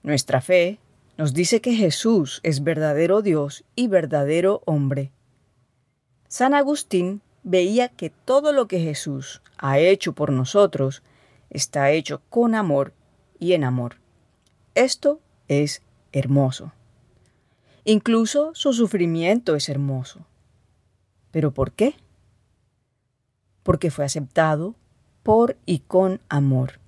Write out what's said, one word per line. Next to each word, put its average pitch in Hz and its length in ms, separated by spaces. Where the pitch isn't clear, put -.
Nuestra 143 380
fe 180 400
nos 147 160
dice 180 260
que 240 140
Jesús 208 680
es 143 220
verdadero 156 560
Dios 156 540
y 240 140
verdadero 160 760
hombre. 139 480
San 262 260
Agustín 202 680
veía 190 440
que 165 220
todo 285 420
lo 262 140
que 190 140
Jesús 147 600
ha 139 200
hecho 175 340
por - 200
nosotros 135 720
está 143 420
hecho 151 280
con 233 260
amor 151 360
y 170 140
en 165 100
amor. 123 360
Esto 285 460
es 147 360
hermoso. 139 600
Incluso 226 680
su - 180
sufrimiento 190 840
es 147 140
hermoso. 135 580
¿Pero 156 240
por 135 160
qué? 262 240
Porque 170 300
fue 147 120
aceptado 156 680
por 233 420
y 170 140
con 185 500
amor. 135 600